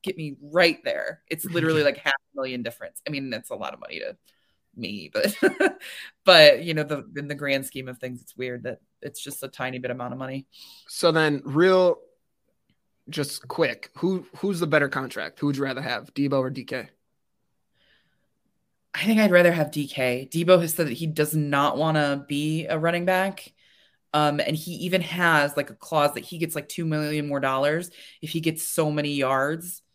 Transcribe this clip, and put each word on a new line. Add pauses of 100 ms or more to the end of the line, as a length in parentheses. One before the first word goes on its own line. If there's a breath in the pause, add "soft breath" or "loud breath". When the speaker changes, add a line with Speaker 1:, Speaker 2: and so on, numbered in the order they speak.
Speaker 1:
get
me
right
there."
It's
literally
Speaker 2:
<laughs>
Speaker 1:
like
half
a
million
difference.
I
mean,
that's
a
lot
of
money
to (600)
me,
but,
<laughs>
but,
you
know,
the,
in
the
grand
scheme
of
things,
it's
weird
that (220)
it's
just
a
tiny
bit
amount
of
money. (420 loud breath)
Speaker 2:
So
then
real, (1080)
just
quick,
who, (120)
who's
the
better
contract?
Who
would
you
rather
have,
Debo
or
D
K? (2000)
Speaker 1:
I
think
I'd
rather
have
D
K.
Debo
has
said
that
he
does
not
wanna
be
a
running
back. (580 soft breath)
Um,
and
he
even
has,
like,
a
clause
that
he
gets,
like,
two
million
more
dollars (320 loud breath)
if
he
gets
so
many
yards (120)